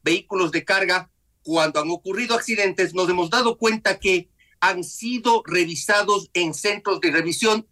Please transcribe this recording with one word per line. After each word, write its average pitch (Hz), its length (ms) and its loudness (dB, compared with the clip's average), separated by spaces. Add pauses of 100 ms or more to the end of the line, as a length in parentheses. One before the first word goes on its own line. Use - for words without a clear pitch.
vehículos 185 480 0
de 165 100 -2
carga, 185 480 0 (320)
cuando 156 380 0
han 156 80 -4
ocurrido 196 440 -4
accidentes, 196 600 0
nos 180 160 0
hemos 180 200 0
dado 233 280 0
cuenta 220 420 0
que 180 300 0 (320)
han 180 240 0
sido 233 600 0
revisados 196 880 0
en 170 200 0
centros 202 480 -2
de 165 100 2
revisión 170 600 0